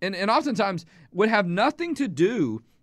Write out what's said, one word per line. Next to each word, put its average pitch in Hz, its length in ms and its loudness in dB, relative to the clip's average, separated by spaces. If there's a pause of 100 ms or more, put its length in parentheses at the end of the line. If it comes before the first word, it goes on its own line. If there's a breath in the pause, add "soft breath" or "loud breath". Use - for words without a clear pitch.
and, 190 140 -4
and 196 140 -2
oftentimes 220 560 0 (260 soft breath)
would 208 180 2
have 208 180 2
nothing 294 480 0
to 277 120 -2
do 156 540 0 (220)